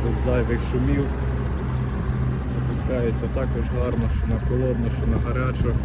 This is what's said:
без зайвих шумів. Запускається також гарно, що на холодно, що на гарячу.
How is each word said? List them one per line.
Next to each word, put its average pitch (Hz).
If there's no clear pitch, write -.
без 127
зайвих 120
шумів. 139
Запускається 127
також 123
гарно, 120
що -
на 110
холодно, 127
що 127
на 117
гарячу. 123